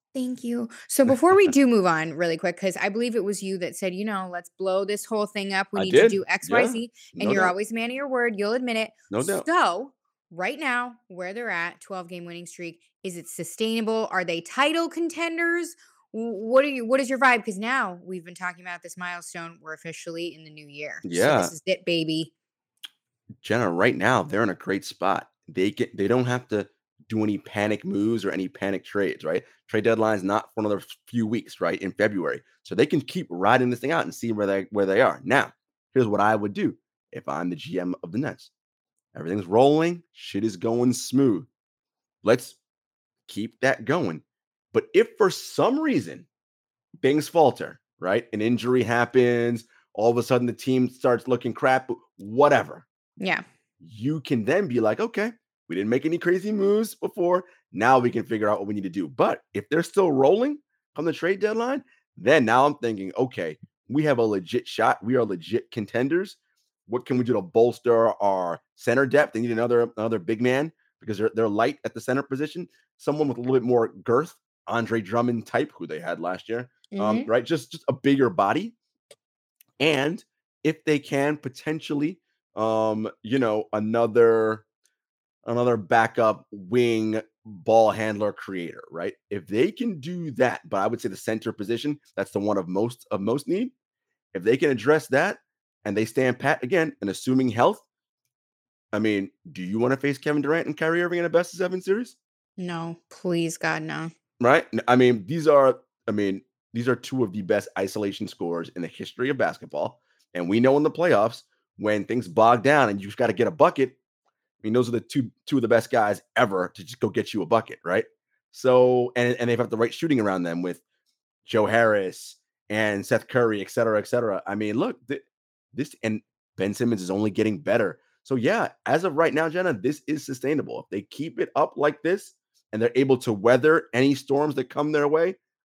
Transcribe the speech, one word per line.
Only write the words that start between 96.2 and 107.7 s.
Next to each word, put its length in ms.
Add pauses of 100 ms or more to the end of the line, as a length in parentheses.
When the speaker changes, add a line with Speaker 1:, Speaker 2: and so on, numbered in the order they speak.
Speaker 2:
pat 260
again 380
and 80
assuming 400
health, 300 (1120)
I 60
mean, 320 (220)
do 100
you 160
wanna 180
face 220
Kevin 240
Durant 240
and 100
Kyrie 260
Irving 160
in 60
a 60
best 220
of 60
seven 240
series? 340 (400)
Speaker 1:
No, 420 (120)
please, 480
God, 240
no. 280 (300)
Speaker 2:
Right? 320
N-, 160
I 80
mean, 300
these 200
are, 340 (280)
I 40
mean, 280 (320)
these 160
are 80
two 260
of 100
the 100
best 260 (100)